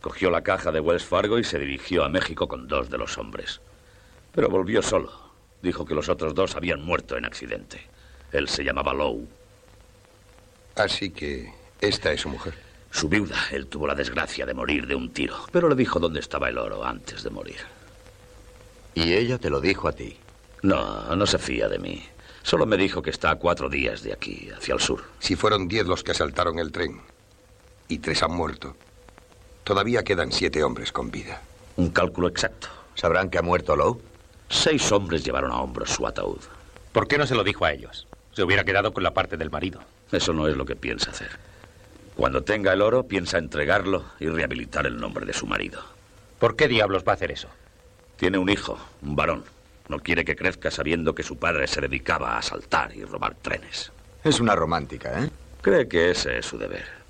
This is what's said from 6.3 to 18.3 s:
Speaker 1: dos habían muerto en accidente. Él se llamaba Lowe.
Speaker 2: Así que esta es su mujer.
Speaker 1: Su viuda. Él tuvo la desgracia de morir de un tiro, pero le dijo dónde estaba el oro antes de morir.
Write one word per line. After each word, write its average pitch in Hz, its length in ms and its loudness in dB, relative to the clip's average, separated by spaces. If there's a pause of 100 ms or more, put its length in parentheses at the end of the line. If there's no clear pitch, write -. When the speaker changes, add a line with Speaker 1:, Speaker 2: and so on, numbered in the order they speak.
Speaker 1:
dos 92 200 2
habían 82 260 -2
muerto 80 360 -2
en 60 80 -4
accidente. 55 640 -10 (440)
Él 71 180 0
se 73 140 -2
llamaba 67 300 0
Lowe. 62 320 0 (1500)
Speaker 2:
Así 98 360 0
que 67 420 -8 (260)
esta 98 320 2
es 73 100 0
su - 80 -6
mujer. - 240 -8 (380)
Speaker 1:
Su - 160 -2
viuda. 92 300 2 (140)
Él 69 160 -4
tuvo 73 200 -4
la 71 80 0
desgracia 67 500 -4
de 64 80 -4
morir 64 320 -2
de 67 100 0
un 64 160 -4
tiro, - 260 -4 (140)
pero 170 180 4
le 139 60 6
dijo 98 240 2
dónde 82 200 0
estaba 67 300 -2
el 60 80 -4
oro 52 260 -4
antes 55 400 -8
de 57 60 -6
morir. 50 300 -10 (1300)